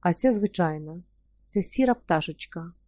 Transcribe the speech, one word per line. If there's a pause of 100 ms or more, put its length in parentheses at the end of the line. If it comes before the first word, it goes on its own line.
А
ця
звичайна, (440)
це
сіра
пташечка, (160)